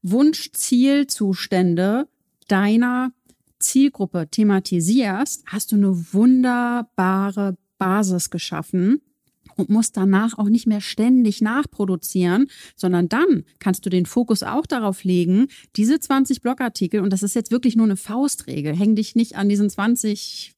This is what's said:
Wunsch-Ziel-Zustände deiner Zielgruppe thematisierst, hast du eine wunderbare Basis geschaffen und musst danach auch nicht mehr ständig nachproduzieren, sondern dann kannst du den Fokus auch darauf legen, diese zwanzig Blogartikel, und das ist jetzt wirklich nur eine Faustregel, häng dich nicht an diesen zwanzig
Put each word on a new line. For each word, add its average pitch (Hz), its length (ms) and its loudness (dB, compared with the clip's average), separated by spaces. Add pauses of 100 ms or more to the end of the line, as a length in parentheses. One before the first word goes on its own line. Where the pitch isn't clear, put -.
Wunsch-Ziel-Zustände 220 2000 0 (400)
deiner 240 640 0 (460)
Zielgruppe 196 720 0
thematisierst, 202 1200 0
hast - 240 -8
du 214 60 2
eine 185 360 0
wunderbare 214 1400 0 (200)
Basis 185 520 0
geschaffen 175 720 -2 (540)
und 180 140 -4
musst 220 280 0
danach 196 400 0
auch 208 120 0
nicht 226 180 2
mehr 208 140 0
ständig 226 600 2
nachproduzieren, 202 1040 0 (280)
sondern 180 320 0
dann 247 380 0 (140)
kannst - 260 -2
du 196 40 -2
den 180 160 2
Fokus 233 380 -2
auch 294 220 -4
darauf 214 400 -4
legen, 185 420 2 (280)
diese 226 240 2
zwanzig 269 420 -2
Blogartikel, 233 600 -4
und 196 120 0
das 190 100 -2
ist 202 120 -4
jetzt 226 160 -4
wirklich 247 240 0
nur 226 100 4
eine 202 100 2
Faustregel, 165 800 -4
häng 208 200 2
dich 208 200 -4
nicht 226 220 0
an 202 120 0
diesen 202 200 2
zwanzig 214 880 -4